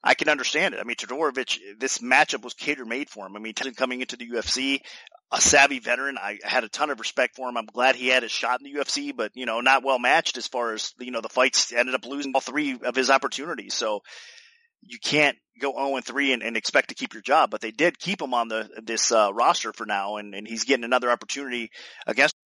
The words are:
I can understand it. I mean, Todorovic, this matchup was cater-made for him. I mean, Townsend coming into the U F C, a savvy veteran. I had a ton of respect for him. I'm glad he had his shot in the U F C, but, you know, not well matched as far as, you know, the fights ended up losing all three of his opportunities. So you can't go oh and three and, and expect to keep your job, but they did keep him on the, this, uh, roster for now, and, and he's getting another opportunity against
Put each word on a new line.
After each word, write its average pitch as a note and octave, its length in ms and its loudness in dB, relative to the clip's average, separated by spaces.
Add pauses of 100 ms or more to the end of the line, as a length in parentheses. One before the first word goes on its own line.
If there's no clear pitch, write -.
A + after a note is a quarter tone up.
I B2+ 120 4
can D3 160 2
understand D3 440 0
it. - 60 -8
I G#2 40 -6
mean, A#2 120 -6
Todorovic, C3 640 -2 (220)
this C3 180 -2
matchup C3 460 4
was A#2+ 100 -12
cater-made C3+ 560 -6
for G2+ 160 -14
him. G2 100 -14
I G#2 40 -10
mean, A2 160 -10
Townsend C3 200 -6
coming B2+ 240 -2
into B2+ 160 -6
the A#2+ 120 -12
U A#2 100 -2
F G#2+ 100 -2
C, C3+ 340 0 (520)
a C3+ 80 2
savvy C#3+ 380 6
veteran. B2 380 -2
I G2+ 240 -6
had A#2 220 0
a A2 60 -10
ton D3 220 -2
of A#2 100 -4
respect B2 340 -2
for B2+ 140 -6
him. A#2+ 80 -4
I'm A2+ 80 -4
glad A#2+ 320 2
he B2+ 100 -2
had B2+ 160 4
his G#2+ 80 -6
shot B2 300 -2
in - 20 -20
the C#3 80 -16
U C#3+ 80 -6
F C3+ 100 -2
C, C#3+ 220 -4
but, A#2 240 -4
you B2+ 100 -8
know, A#2 140 -2
not B2+ 240 6
well C3+ 160 2
matched C3+ 380 2
as A2+ 100 -8
far A#2+ 260 -2
as, G#2+ 240 -8
you B2 140 -12
know, A#2+ 80 -4
the A2 80 -8
fights - 460 2
ended B2 200 2
up B2+ 120 -2
losing C#3 280 -6
all C3+ 60 2
three C3+ 420 -4
of A#2+ 140 -2
his B2+ 140 2
opportunities. C3+ 640 0
So G#2+ 260 -2 (840)
you - 220 -18
can't D3 320 2 (240)
go C3+ 160 -2
oh C#3 200 -2
and B2 100 -6
three C3+ 280 0
and, A2+ 100 -4
and A2+ 140 -4
expect C3+ 320 2
to A#2 60 -10
keep - 180 -10
your A2 100 -16
job, C3+ 260 4
but A2 120 -6
they A2+ 100 -8
did D3 260 2
keep F#3+ 240 -6
him C3 140 -2
on A#2 140 0
the, A2 200 -4 (140)
this, A2+ 280 -2
uh, G#2+ 220 4
roster A#2 400 2
for A2+ 120 -10
now, G#2 320 -2
and, G#2 180 -12
and G#2 100 -10
he's A2 200 -6
getting B2 180 2
another B2 260 2
opportunity A#2+ 640 -4 (340)
against C3+ 300 2 (100)